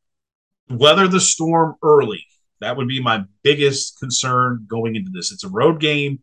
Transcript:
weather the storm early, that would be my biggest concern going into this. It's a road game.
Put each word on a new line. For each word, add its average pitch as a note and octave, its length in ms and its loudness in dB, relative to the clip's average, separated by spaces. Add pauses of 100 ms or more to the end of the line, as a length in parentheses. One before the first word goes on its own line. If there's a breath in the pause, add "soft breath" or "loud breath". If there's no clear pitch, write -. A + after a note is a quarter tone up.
(720)
weather D3+ 380 4
the F#3 120 2
storm E3 640 0
early, C#3 420 4 (380)
that B2 160 -6
would B2 100 -4
be C3 140 -4
my A2 220 -2 (180)
biggest C#3+ 580 0
concern B2 680 -2
going A2+ 300 -4
into F#2+ 140 -8
this. F2+ 200 -8
It's F#2+ 140 -14
a F#2+ 60 -10
road D3 280 2
game. C#3+ 440 -2